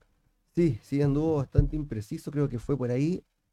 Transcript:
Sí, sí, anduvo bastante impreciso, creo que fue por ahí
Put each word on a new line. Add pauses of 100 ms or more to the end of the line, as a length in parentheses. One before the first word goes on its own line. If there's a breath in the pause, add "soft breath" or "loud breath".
(540)
Sí,
sí,
anduvo
bastante
impreciso,
creo
que
fue
por
ahí (300)